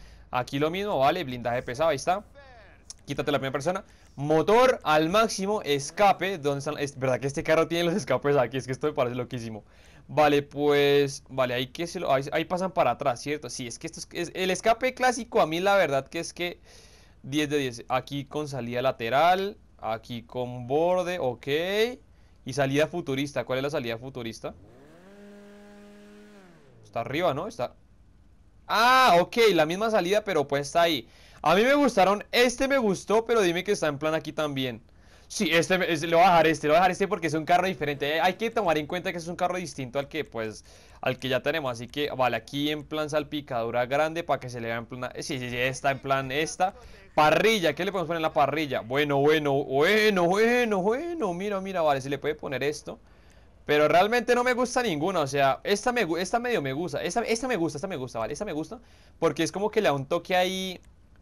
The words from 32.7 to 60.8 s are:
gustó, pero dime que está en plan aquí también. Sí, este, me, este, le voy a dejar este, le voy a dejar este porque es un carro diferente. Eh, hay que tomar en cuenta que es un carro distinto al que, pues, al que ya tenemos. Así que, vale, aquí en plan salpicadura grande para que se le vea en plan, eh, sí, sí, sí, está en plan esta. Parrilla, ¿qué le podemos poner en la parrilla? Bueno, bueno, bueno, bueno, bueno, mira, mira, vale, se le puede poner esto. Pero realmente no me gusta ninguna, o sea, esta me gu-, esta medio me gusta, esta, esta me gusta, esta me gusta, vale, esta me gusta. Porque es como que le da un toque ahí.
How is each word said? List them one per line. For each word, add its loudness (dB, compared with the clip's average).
gustó, 0
pero 2
dime 2
que -2
está -2
en -2
plan -2
aquí -4
también. -4
Sí, -2
este, 2
me, 0
este, -2
le 0
voy 8
a 8
dejar 6
este, 0
le 4
voy 6
a 6
dejar 4
este -2
porque -2
es -2
un -2
carro 4
diferente. -2
Eh, 0
hay 2
que -4
tomar 0
en -4
cuenta -6
que -6
es -12
un -8
carro -2
distinto -8
al -4
que, -6
pues, -8
al -2
que -8
ya 0
tenemos. -2
Así -10
que, -4
vale, 0
aquí -4
en -6
plan -6
salpicadura -2
grande -2
para -2
que -12
se -10
le -6
vea -4
en -8
plan, -10
eh, -10
sí, -6
sí, -8
sí, -6
está -2
en -4
plan -2
esta. -2
Parrilla, 4
¿qué -4
le -4
podemos -4
poner -2
en -4
la -2
parrilla? 0
Bueno, 0
bueno, 2
bueno, 2
bueno, 2
bueno, -2
mira, -4
mira, -4
vale, 2
se -8
le -4
puede -2
poner -6
esto. -6
Pero 4
realmente 4
no 2
me 2
gusta 0
ninguna, 0
o 0
sea, 2
esta 0
me 0
gu-, -2
esta -2
medio -2
me -4
gusta, -4
esta, -2
esta -2
me -2
gusta, -2
esta -8
me -6
gusta, -8
vale, -4
esta -8
me -8
gusta. -8
Porque 2
es -2
como -2
que 0
le 4
da 4
un -4
toque -2
ahí. -2